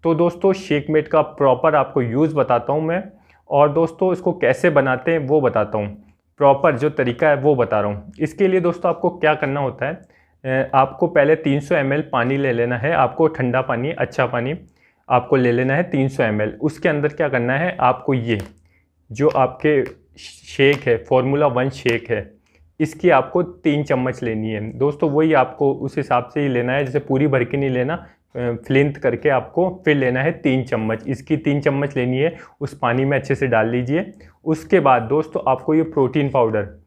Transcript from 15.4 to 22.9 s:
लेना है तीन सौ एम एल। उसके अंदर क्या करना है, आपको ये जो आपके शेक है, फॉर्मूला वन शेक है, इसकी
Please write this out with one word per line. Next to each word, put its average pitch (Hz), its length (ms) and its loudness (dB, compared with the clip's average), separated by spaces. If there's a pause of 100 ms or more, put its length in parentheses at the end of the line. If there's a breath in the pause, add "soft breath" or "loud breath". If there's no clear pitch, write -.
लेना 127 240 0
है 175 80 0
तीन 139 240 0
सौ 135 160 -2
एम 107 180 0
एल। 107 80 -2 (120)
उसके 151 280 -2
अंदर 147 180 0
क्या 147 220 -2
करना 127 240 0
है, 180 260 -2
आपको 127 340 0
ये 117 240 0 (720)
जो 131 160 0
आपके 143 580 2 (720)
शेक 139 200 4
है, 117 200 0
फॉर्मूला 135 500 0
वन 127 220 0
शेक 120 420 -4
है, 104 200 -6 (480)
इसकी 156 300 0